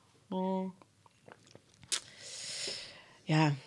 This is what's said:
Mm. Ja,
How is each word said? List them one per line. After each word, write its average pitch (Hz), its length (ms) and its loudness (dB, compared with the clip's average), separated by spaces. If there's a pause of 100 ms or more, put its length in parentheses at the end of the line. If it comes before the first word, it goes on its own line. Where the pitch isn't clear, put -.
(400)
Mm. 190 340 0 (2500)
Ja, 156 300 6 (140)